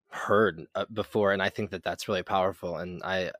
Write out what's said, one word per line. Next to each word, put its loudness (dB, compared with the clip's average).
heard, 2
uh, -2
before, 2
and 2
I 2
think -6
that -8
that's -4
really 0
powerful, 0
and -8
I -2